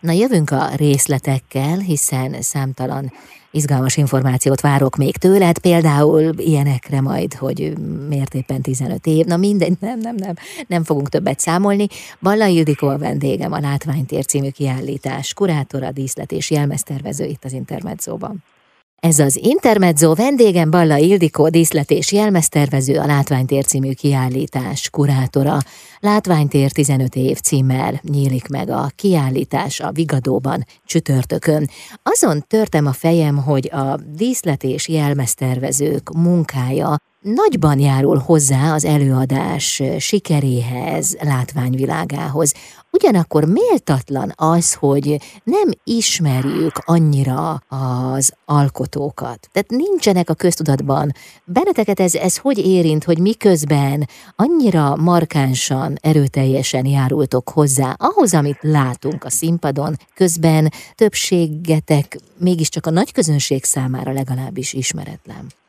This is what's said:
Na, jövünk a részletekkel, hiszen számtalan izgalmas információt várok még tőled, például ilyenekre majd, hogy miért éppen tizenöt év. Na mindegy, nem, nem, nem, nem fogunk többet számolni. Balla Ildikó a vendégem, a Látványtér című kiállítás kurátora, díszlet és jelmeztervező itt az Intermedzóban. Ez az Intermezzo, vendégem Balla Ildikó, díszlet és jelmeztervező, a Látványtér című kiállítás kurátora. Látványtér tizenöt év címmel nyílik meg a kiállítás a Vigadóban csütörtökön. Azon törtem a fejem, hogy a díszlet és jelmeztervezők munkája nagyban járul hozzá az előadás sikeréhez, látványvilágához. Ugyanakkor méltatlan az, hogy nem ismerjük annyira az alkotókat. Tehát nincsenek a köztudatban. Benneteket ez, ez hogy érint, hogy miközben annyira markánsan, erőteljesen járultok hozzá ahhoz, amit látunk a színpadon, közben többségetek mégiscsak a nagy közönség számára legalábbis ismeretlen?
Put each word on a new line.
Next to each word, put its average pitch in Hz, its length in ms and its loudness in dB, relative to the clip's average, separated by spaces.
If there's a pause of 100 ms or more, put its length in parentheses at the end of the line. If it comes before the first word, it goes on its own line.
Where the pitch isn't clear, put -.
Na, 165 120 -2
jövünk 190 380 2
a 143 260 0
részletekkel, 139 1000 0
hiszen 143 540 -2 (100)
számtalan 131 720 -6 (380)
izgalmas 135 460 0
információt 135 640 2
várok 139 360 2
még 139 200 0
tőled, 185 420 4
például 156 800 4
ilyenekre 139 640 0
majd, 135 340 -4
hogy 139 380 -6 (360)
miért 139 260 -4
éppen 131 280 -6
tizenöt 131 440 -4
év. 160 200 4
Na 175 100 0
mindegy, 190 440 2
nem, 233 180 -6
nem, 226 160 -8
nem, 190 200 -6 (320)
nem 170 180 -2
fogunk 143 240 -2
többet 156 320 -2
számolni. 202 460 0 (340)
Balla 208 260 2
Ildikó 151 420 2
a 139 100 -2
vendégem, 143 540 -4
a 147 80 -4
Látványtér 143 640 -4
című 139 260 -2
kiállítás 135 840 -6
kurátora, 143 580 -2
díszlet 135 400 -8
és - 180 -6
jelmeztervező 143 720 -4
itt - 200 -10
az 131 80 -8
Intermedzóban. - 880 -10 (540)
Ez 165 220 2
az 139 240 2
Intermezzo, 185 720 4
vendégem 208 560 4
Balla 160 260 4
Ildikó, 160 520 4
díszlet 160 420 2
és - 220 0
jelmeztervező, 151 880 2
a - 80 -2
Látványtér 139 580 0
című 135 280 -2
kiállítás 131 1000 -2
kurátora. 139 680 0 (440)
Látványtér 151 720 2
tizenöt 135 420 0
év 131 220 0
címmel 131 680 0
nyílik 135 460 -2
meg 139 200 -6
a 127 180 -2 (100)
kiállítás 139 840 0
a 143 120 -4
Vigadóban 131 720 -2 (200)
csütörtökön. 151 840 0 (360)
Azon 220 460 2
törtem 202 380 2
a 139 60 0
fejem, 160 440 2
hogy 135 360 0
a 135 240 -4 (200)
díszlet 196 460 -2
és 127 260 -4
jelmeztervezők 143 1300 -2
munkája 156 840 0 (240)
nagyban 208 580 2
járul 139 480 4
hozzá 143 480 2
az 151 100 0
előadás 135 960 0 (160)
sikeréhez, 135 1200 -2
látványvilágához. 143 1300 -2 (360)
Ugyanakkor 185 540 2
méltatlan 165 920 0
az, 165 380 0
hogy 143 420 0 (280)
nem 349 260 2 (140)
ismerjük 143 880 0 (120)
annyira 151 680 2 (160)
az 131 680 -2 (100)
alkotókat. 143 1080 -2
Tehát 202 180 -2
nincsenek 240 600 0
a 160 40 2
köztudatban. 147 760 0 (340)
Benneteket 214 560 0
ez, 180 140 2
ez 180 240 -2
hogy 262 200 0
érint, 175 460 2
hogy 165 140 2
miközben 151 880 2 (300)
annyira 190 600 2
markánsan, 143 1040 0
erőteljesen 135 840 0
járultok 135 640 0
hozzá 135 500 0
ahhoz, 320 360 2
amit 143 260 2
látunk 143 640 -2
a 139 60 -10
színpadon, 156 640 -2 (200)
közben 160 540 2 (260)
többségetek 160 1200 0 (220)
mégiscsak 170 480 -2
a 160 40 -2
nagy 180 220 0
közönség 147 520 0
számára 127 480 -4
legalábbis 131 600 -6
ismeretlen? 147 720 -10 (220)